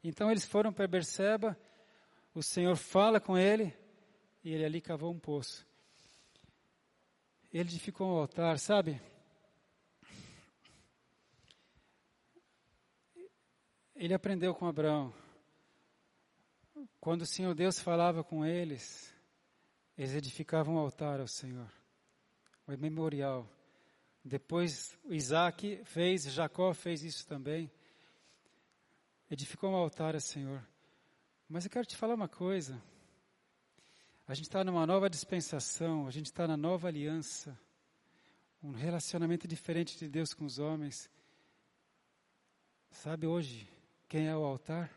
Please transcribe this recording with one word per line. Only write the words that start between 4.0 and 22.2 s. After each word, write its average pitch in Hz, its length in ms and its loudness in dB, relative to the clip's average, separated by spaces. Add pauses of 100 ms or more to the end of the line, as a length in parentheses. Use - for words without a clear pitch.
e 160 80 -6
ele 156 140 2
ali 156 160 -2
cavou 165 300 -4
um 170 80 -8
poço. 147 440 -6 (1900)
Ele 170 160 0
edificou 185 380 -4
um 180 100 2
altar, 160 400 2
sabe? 160 420 4 (4000)
Ele 185 200 0
aprendeu 185 400 2
com 175 100 -4
Abraão. 151 480 2 (1900)
Quando 165 220 -2
o 165 60 -6
Senhor 185 260 -2
Deus 180 260 2
falava 170 440 4
com 156 200 -2
eles, 160 680 -4 (840)
eles 135 200 -4
edificavam 151 600 0
um 160 40 2
altar 143 400 -2
ao 127 80 -6
Senhor, 123 440 -10 (960)